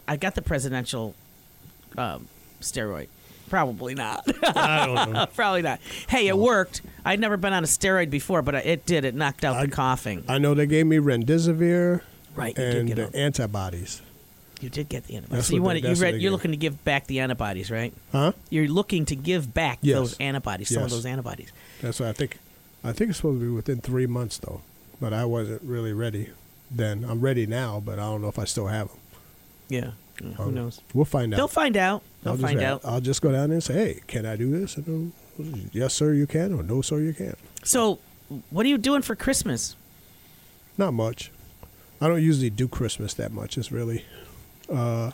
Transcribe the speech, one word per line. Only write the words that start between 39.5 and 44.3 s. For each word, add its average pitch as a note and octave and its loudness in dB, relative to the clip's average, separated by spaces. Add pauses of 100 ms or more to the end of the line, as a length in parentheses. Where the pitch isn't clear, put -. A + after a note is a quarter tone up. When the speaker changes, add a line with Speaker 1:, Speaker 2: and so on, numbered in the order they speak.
Speaker 2:
Not F#3+ 2
much. A2+ -2 (720)
I D#3 4
don't D#3 4
usually C#3 4
do B2 0
Christmas - -4
that A2 -6
much. G#2+ -8
It's B2+ -4
really, A#2 -4 (640)